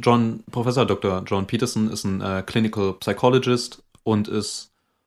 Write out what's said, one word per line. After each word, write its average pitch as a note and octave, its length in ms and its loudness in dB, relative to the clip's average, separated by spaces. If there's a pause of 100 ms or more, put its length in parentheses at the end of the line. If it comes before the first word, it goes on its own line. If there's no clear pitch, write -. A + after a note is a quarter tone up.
John, A#2 520 2
Professor B2 340 2
Doktor F#2+ 400 0
John G2 220 -2
Peterson A2 420 -2
ist G#2 140 -6
ein, G2 160 -2
äh, F#2+ 260 -2
Clinical G#2+ 480 0
Psychologist B2 880 0 (220)
und G#2+ 240 2
ist - 420 -6 (360)